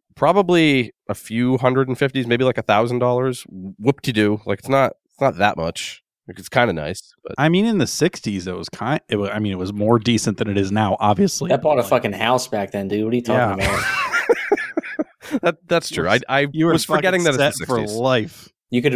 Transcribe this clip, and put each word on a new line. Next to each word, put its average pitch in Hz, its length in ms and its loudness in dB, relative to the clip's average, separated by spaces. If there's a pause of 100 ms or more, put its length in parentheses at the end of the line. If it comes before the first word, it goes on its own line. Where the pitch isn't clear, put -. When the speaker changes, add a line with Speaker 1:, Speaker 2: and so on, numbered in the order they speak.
(160)
Speaker 1:
probably 160 800 4 (160)
a 101 40 -4
few 123 440 -2
hundred 127 320 2
and 123 80 -4
fifties, 131 280 -2
maybe, 120 200 2
like, 127 120 0
a 127 60 -2
thousand 120 360 2
dollars. 123 500 0
Whoop-de-doo. 104 960 -2
Like, 101 140 -4
it's - 100 -10
not, 135 240 2 (120)
it's - 140 -14
not 131 200 2
that 101 180 2
much. - 440 -6 (240)
Like, 87 140 -16
it's 90 80 -16
kinda 120 240 2
nice, 78 400 -8 (100)
but - 160 -14
Speaker 2:
I 147 120 2
mean, 185 160 2
in 226 140 2
the 120 60 2
sixties, 98 600 -4
it 90 80 -6
was 85 140 -10
kind, 127 400 -4
it 110 80 0
wa-, 101 100 -2
I 104 120 -6
mean, 104 120 -2
it 92 60 -4
was 95 160 -6
more 107 260 4
decent 110 380 0
than 110 120 -4
it 98 80 0
is 98 140 0
now, 107 300 0
obviously. 135 480 2
Speaker 3:
That 127 120 2
bought 151 180 2
a - 20 2
Speaker 2:
Like - 80 -2
Speaker 3:
fucking 120 240 2
house 120 340 0
back 101 240 -4
then, 101 160 -4
dude. 104 160 -2
What 110 80 -2
are 123 60 0
you 123 40 -2
talking 104 380 0
Speaker 2:
Yeah. - 160 0
Speaker 3:
about? - 80 -4 (560)
Speaker 1:
<laughs> - 1000 -6
That, 170 160 0 (100)
that's 170 220 -2
true. - 180 -4
I, 110 120 2 (100)
I 143 220 0
Speaker 2:
You 156 160 0
were 165 60 4
Speaker 1:
was 165 120 0
forgetting 175 380 0
that 160 100 2
Speaker 2:
fucking 135 140 2
Speaker 1:
it's - 120 -4
the 170 60 -10
Speaker 2:
set - 20 -10
for 127 120 0
Speaker 1:
sixties. 107 180 -4
Speaker 2:
life. 120 520 -2 (200)
Speaker 3:
You 123 120 0
could 131 140 2